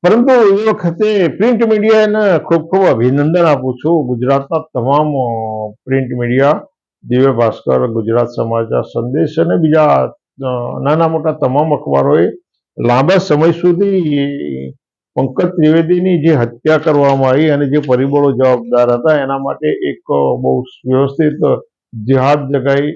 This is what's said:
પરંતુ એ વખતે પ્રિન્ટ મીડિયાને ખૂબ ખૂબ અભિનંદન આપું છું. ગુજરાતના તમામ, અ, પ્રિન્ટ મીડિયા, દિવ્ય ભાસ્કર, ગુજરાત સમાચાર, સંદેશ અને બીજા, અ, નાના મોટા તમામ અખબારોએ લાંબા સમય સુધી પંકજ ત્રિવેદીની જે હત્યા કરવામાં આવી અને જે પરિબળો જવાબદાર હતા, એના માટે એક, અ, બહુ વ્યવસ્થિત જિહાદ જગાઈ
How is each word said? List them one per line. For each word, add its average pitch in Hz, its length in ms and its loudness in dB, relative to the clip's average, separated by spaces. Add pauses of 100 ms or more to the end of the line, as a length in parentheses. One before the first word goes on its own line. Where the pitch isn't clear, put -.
પરંતુ 233 280 2
એ 220 400 4
વખતે 185 580 0
પ્રિન્ટ 226 380 0
મીડિયાને 214 720 2
ખૂબ 160 300 -2
ખૂબ 190 160 2
અભિનંદન 147 600 2
આપું 131 300 0
છું. 151 320 -2
ગુજરાતના 127 520 -2
તમામ, 143 540 -2
અ, 110 640 -6 (100)
પ્રિન્ટ 131 340 -2
મીડિયા, 131 440 0 (460)
દિવ્ય 127 240 2
ભાસ્કર, 123 540 0
ગુજરાત 113 400 -2
સમાચાર, 117 560 -4
સંદેશ 123 560 -4
અને 170 180 0
બીજા, 156 300 2 (600)
અ, 127 360 -6
નાના 160 260 0
મોટા 160 240 -2
તમામ 147 420 0
અખબારોએ 143 520 0 (600)
લાંબા 143 300 2
સમય 165 320 2
સુધી 175 540 0 (1080)
પંકજ 135 320 -2
ત્રિવેદીની 170 760 2
જે 160 120 4
હત્યા 139 440 0
કરવામાં 139 520 2
આવી 151 200 2
અને 143 160 0
જે 139 200 0
પરિબળો 139 460 2
જવાબદાર 123 580 2
હતા, 120 260 2
એના 135 220 -2
માટે 139 300 -6 (220)
એક, - 220 -8
અ, - 20 0
બહુ 131 480 0
વ્યવસ્થિત 135 1000 -2 (460)
જિહાદ 135 500 0
જગાઈ 139 400 -2